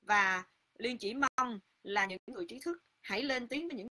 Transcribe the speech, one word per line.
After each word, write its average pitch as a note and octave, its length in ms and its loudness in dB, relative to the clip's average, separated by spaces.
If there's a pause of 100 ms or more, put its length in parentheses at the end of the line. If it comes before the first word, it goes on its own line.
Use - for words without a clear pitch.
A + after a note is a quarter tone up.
Và F#3+ 440 4 (340)
Liên A#3+ 200 -2
chỉ G#3 160 -4
mong B3+ 460 0 (220)
là G3 240 2
những F#3 200 -8
người F#3+ 220 -6
trí B3 120 -12
thức E4+ 180 -6 (220)
hãy G#3 220 -2
lên B3+ 260 -2
tiếng D#4 200 -4
với D4 80 -6
những G3+ 100 -8 (120)